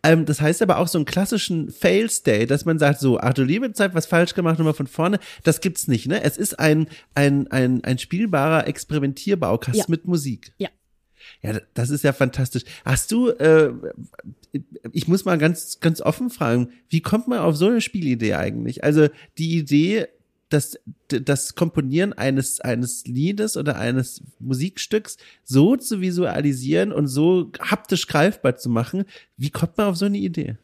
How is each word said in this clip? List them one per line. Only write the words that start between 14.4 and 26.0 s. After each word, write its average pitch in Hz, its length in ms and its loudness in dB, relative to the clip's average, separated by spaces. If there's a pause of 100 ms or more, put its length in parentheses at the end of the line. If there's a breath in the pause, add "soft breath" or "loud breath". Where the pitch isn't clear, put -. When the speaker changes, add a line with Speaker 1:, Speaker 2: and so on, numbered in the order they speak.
Speaker 1:
ich - 160 -4
muss 190 180 0
mal 180 120 2
ganz, 165 420 0
ganz 165 220 0
offen 233 280 -2
fragen, 120 400 0 (200 loud breath)
wie 160 120 0
kommt 226 260 0
man 247 120 -2
auf 165 160 2
so 165 120 2
eine 233 140 4
Spielidee 123 520 -2
eigentlich? 110 500 -4
Also, 151 240 6 (300 loud breath)
die 165 200 -2
Idee, 160 500 2 (420)
das, - 280 -2 (340)
d-, 131 100 0
das - 340 -2
Komponieren 165 580 0
eines, 135 480 -2
eines 120 440 -4
Liedes 190 520 -2
oder 143 200 -2
eines 123 440 -4 (180)
Musikstücks 147 800 -4 (260 soft breath)
so 147 320 6
zu 226 260 -4